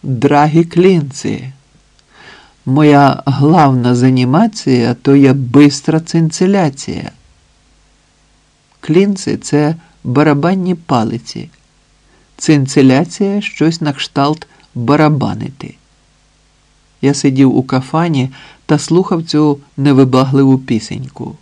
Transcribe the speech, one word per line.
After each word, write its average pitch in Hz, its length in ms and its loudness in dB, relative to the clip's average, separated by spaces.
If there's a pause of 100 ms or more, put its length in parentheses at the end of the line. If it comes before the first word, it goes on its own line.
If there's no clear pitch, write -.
драгі 143 600 2
клінці, 143 880 -2 (1120)
моя 143 600 4
главна 135 680 2
занімація 127 1000 0
то 139 220 2
є 139 160 4
бистра 139 680 2
цинциляція». 165 1080 -2 (1700)
Клінци — 190 640 0
це 151 320 -2 (300)
барабанні 151 720 0
палиці. 117 760 -6 (880)
Цинциляція — 151 1040 0
щось 165 380 -4
на 147 120 -4
кшталт 143 540 -4 (280)
барабанити. 123 1000 -2 (1300)
Я 139 120 0
сидів 135 420 2
у 131 60 0
кафані 131 680 -4 (360)
та 151 120 0
слухав 170 460 -2
цю 151 340 0 (180)
невибагливу 135 840 2
пісеньку. 127 840 -8